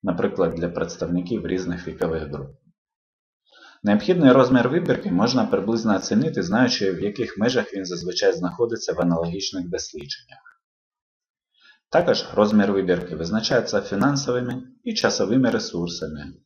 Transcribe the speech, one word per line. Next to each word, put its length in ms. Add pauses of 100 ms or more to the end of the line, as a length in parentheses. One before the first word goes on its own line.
наприклад, 520
для 140
представників 760
різних 420
вікових 340
груп. 280 (1300)
Необхідний 500
розмір 360
вибірки 420
можна 340
приблизно 520
оцінити, 460
знаючи, 500
в 80
яких 380
межах 360
він 100
зазвичай 480
знаходиться 600
в 80
аналогічних 680
дослідженнях. 720 (1500)
Також 340 (100)
розмір 380
вибірки 440
визначається 640
фінансовими 840 (220)
і 100
часовими 560
ресурсами 840 (120)